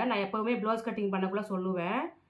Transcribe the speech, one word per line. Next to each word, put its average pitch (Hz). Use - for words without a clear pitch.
நான் 214
எப்பவுமே 214
ப்ளவுஸ் 220
கட்டிங் 202
பண்ணக்குள்ள 190
சொல்லுவேன். 185